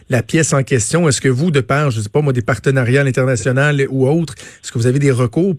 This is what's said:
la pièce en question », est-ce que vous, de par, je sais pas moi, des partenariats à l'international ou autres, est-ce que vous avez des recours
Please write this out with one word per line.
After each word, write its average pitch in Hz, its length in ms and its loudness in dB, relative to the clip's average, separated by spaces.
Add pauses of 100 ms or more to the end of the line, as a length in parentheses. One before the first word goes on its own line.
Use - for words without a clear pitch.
la 120 140 0
pièce 160 320 0
en 135 80 2
question », 156 460 0
est-ce 131 120 0
que 139 80 0
vous, 139 220 0
de 143 100 2
par, 143 300 0
je 110 100 -4
sais 104 80 -6
pas 151 140 0
moi, 139 100 0
des 123 100 -2
partenariats 135 600 0
à - 20 2
l'international 131 720 0 (140)
ou 131 180 0
autres, 160 280 -2
est-ce - 360 -20
que 123 60 -4
vous 117 80 0
avez 127 120 2
des 139 140 2
recours 156 460 0